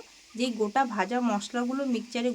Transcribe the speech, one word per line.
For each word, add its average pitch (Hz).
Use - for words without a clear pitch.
যে 233
গোটা 214
ভাজা 208
মশলাগুলো 247
মিক্সচারে 240